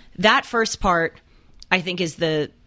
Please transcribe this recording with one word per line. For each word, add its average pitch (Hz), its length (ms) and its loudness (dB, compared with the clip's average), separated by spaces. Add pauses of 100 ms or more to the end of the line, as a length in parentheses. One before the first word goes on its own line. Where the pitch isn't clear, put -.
(180)
That 226 260 4
first 226 360 -2
part, 170 400 0 (500)
I 185 100 2
think, 180 200 -6
is 165 160 -4
the 156 340 0 (160)